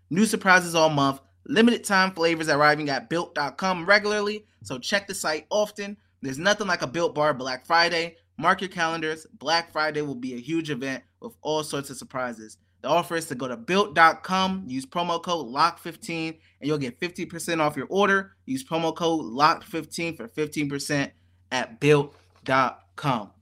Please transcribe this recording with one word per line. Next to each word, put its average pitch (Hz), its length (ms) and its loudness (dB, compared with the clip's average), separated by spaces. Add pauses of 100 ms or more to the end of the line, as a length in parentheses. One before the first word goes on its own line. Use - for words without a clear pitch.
(100)
New 202 160 4
surprises 180 480 4
all 160 160 6
month. 139 300 2 (260)
Limited 226 380 4
time 190 260 4
flavors 165 380 0
arriving 147 420 4
at 123 180 -4
built 170 280 -2
dot 143 200 -4
com 180 300 -2
regularly. 208 600 2 (180)
So 131 140 -8
check 196 280 -4
the 196 80 -8
site 160 340 -4
often. 208 480 -2 (260)
There's 135 180 -6
nothing 208 260 2
like 175 160 0
a 151 60 -4
Built 151 260 0
Bar 151 200 2
Black 127 300 -6
Friday. 170 520 2 (200)
Mark 185 260 2
your 185 60 -6
calendars. 160 680 -4
Black 160 360 -2
Friday 151 320 -2
will 139 140 -6
be 123 180 -10
a 120 60 -10
huge 156 300 -4
event 135 340 -6 (160)
with - 200 -16
all 156 220 -2
sorts 143 260 -6
of 131 80 -14
surprises. 117 600 -8 (220)
The 123 80 -8
offer 170 260 2
is 156 120 -4
to 139 100 -8
go 131 100 -6
to 123 100 -6
built 175 380 0
dot 160 300 6
com, 190 420 -2
use 131 180 -6
promo 170 380 -4
code 170 240 -4
lock 156 320 0
fifteen, 160 560 -8 (260)
and - 60 -6
you'll 151 120 0
get 127 200 -6
fifty 175 260 -6
percent 165 360 -4
off 151 160 0
your 143 120 -8
order. 196 460 0 (100)
Use 131 200 -6
promo 165 280 -2
code 165 320 0
lock 143 380 2
fifteen 165 540 -8
for 113 100 -12
fifteen 151 420 -4
percent 143 440 -4 (400)
at 123 260 -4
built 143 340 4 (300)
dot 131 380 0 (160)
com. 117 340 -2 (120)